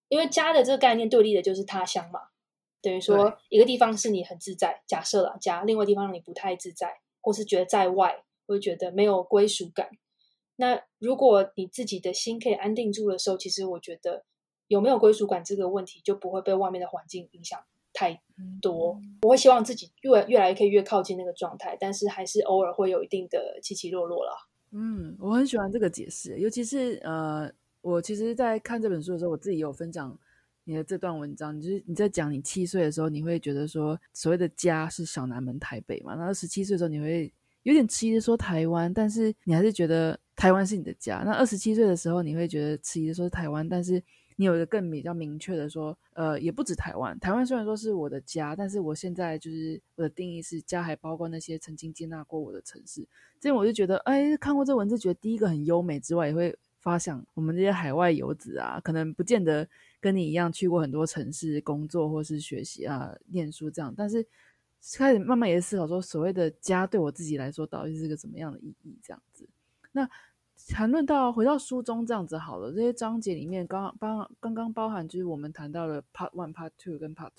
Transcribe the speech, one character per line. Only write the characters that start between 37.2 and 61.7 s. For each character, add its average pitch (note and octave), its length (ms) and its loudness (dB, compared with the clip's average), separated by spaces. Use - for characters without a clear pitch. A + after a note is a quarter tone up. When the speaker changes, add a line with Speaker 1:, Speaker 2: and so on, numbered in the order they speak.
Speaker 2:
有 C4 80 4
点 C4+ 160 8
迟 - 180 -2
疑 A3+ 80 4
的 A3+ 60 4
说 A3+ 160 4
台 E3 320 0
湾， E3+ 260 0
但 G#3+ 160 2
是 A3 320 0
你 E3+ 100 2
还 E3 80 6
是 G#3+ 120 6
觉 E3+ 160 2
得 D#3+ 280 2
台 F#3 160 6
湾 F#3+ 120 4
是 G3+ 120 -2
你 F3 80 -6
的 - 100 -8
家。 - 320 -6
那 G#3+ 60 2
二 C4 120 4
十 G#3+ 140 0
七 A3 160 2
岁 A3+ 100 6
的 F#3 120 6
时 E3+ 120 -4
候， F3 140 2
你 D#3 140 -4
会 E3+ 100 0
觉 D3+ 140 -4
得 D3+ 180 -2
迟 - 220 -6
疑 D#3 80 -2
的 E3 60 -4
说 F3 120 -2
是 F3 40 -4
台 E3 180 -4
湾， D3+ 200 -4
但 F3+ 140 -2
是 F3+ 180 0
你 F#3+ 80 2
有 F3+ 100 6
一 E3 40 4
个 E3 60 0
更 F#3 240 -2
比 D3+ 140 -6
较 E3+ 100 -6
明 D#3 260 -6
确 F#3 180 -6
的 D3+ 120 -4
说， D#3 300 -8
呃， D#3+ 240 -2
也 E3 140 -2
不 B3+ 100 -4
止 F#3 140 -4
台 - 180 -6
湾， G2+ 240 -6
台 F#3 140 -2
湾 B3 120 2
虽 B3+ 120 -2
然 G#3+ 100 -4
说 G#3+ 100 -2
是 A3 160 -4
我 D#3 160 -2
的 C3+ 120 -6
家， D3+ 340 -6
但 G3 160 -6
是 G3+ 80 -4
我 D#3 160 -2
现 F3+ 180 -8
在 E3+ 240 -4
就 D#3+ 140 -12
是 D#3+ 320 -8
我 E3+ 80 -4
的 D#3 40 -2
定 F3+ 240 -8
义 E3+ 80 -10
是 E3 220 -10
家 F3+ 200 -4
还 D#3+ 120 -6
包 D#3+ 220 -8
括 E3 120 -6
那 D#3+ 120 -8
些 D#3+ 180 -8
曾 D#3 180 -14
经 D#3+ 160 -14
接 E3 140 -12
纳 D#3+ 180 -12
过 D#3+ 160 -8
我 A2 120 -8
的 F#2+ 100 -12
城 - 240 -20
市。 - 200 -14
这 C#4+ 100 -2
样 C#4 80 4
我 G3+ 80 4
就 A3+ 80 4
觉 G#3+ 140 0
得， F#3+ 140 2
哎， C#4 360 2
看 C#4+ 180 -2
过 C#4 80 2
这 C4+ 140 2
文 G3+ 100 2
字， A3+ 120 0
觉 F#3+ 100 -2
得 F3 60 0
第 A3 180 -4
一 A3+ 60 -2
个 G#3 100 2
很 D3+ 160 0
优 E3+ 160 4
美 D#3+ 180 -2
之 D#3 160 -4
外， E3 140 2
也 D3+ 60 -2
会 E3+ 200 0
发 E3+ 200 0
想 D3 340 -6
我 D#3+ 80 -6
们 D#3+ 160 0
这 F#3 60 2
些 G3 100 4
海 F3 180 -2
外 E3+ 200 4
游 D3+ 240 -2
子 - 240 -10
啊， A#1+ 260 -6
可 D#3+ 80 -2
能 D#3+ 220 -2
不 F3+ 80 -4
见 G#3 200 2
得 D#3 240 2
跟 G3 160 0
你 F3 140 0
一 D3+ 40 -2
样 E3+ 200 0
去 F#3 160 -2
过 E3+ 120 2
很 C#3+ 100 -2
多 D3+ 160 0
城 D3 260 -8
市 D3+ 300 -4
工 D3+ 260 -6